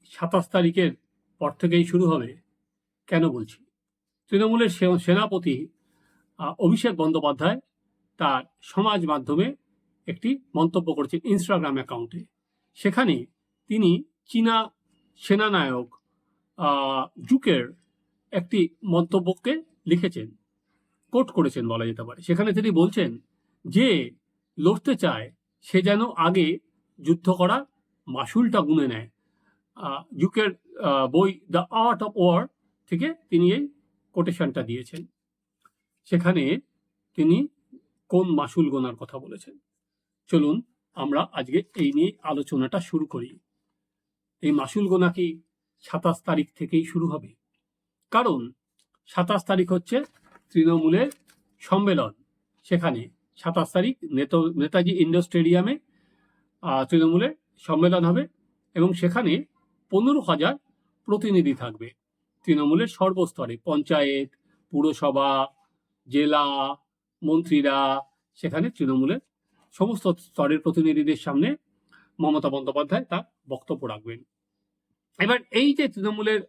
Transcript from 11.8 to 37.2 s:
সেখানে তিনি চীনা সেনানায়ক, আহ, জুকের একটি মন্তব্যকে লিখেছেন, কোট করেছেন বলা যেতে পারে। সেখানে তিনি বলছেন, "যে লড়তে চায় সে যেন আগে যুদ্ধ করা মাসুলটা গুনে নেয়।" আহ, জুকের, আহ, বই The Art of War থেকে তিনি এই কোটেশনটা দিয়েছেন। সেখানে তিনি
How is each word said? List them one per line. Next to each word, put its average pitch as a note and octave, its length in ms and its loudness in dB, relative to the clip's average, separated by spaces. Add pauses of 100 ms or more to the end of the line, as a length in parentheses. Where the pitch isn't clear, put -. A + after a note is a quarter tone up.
সেখানে F#3 520 0 (420)
তিনি F#3+ 360 2 (220)
চীনা A3+ 440 0 (460)
সেনানায়ক, E3+ 800 0 (640)
আহ, C#3 500 0 (220)
জুকের D#3 440 0 (580)
একটি F3+ 380 0 (140)
মন্তব্যকে F#3 800 -2 (220)
লিখেছেন, F3 500 -2 (760)
কোট B3 200 0
করেছেন C3+ 360 0
বলা A2+ 180 -4
যেতে A#2 180 -8
পারে। A#2+ 180 -18
সেখানে G3 320 0
তিনি G#3+ 180 0
বলছেন, E3 480 0 (460)
"যে F3 460 2 (480)
লড়তে G#3 360 0
চায় A#2+ 360 -4 (300)
সে F#3 200 0
যেন G3+ 200 2
আগে E3+ 560 0 (440)
যুদ্ধ E3 280 0
করা F#3 360 2 (420)
মাসুলটা G3 540 0
গুনে D3+ 260 2
নেয়।" A2+ 220 -6 (680)
আহ, C#3+ 280 -10 (140)
জুকের, F#3+ 680 -2
আহ, C#3 240 2
বই F3+ 320 0 (120)
The E3+ 100 0
Art A3+ 380 0
of G#3+ 120 -6
War F#3 360 2 (420)
থেকে C4 240 -2 (160)
তিনি F3 220 4
এই C#4+ 160 -2 (460)
কোটেশনটা E3+ 500 -2
দিয়েছেন। A#2+ 420 -12 (1000)
সেখানে F3 540 0 (560)
তিনি F#3+ 320 4 (600)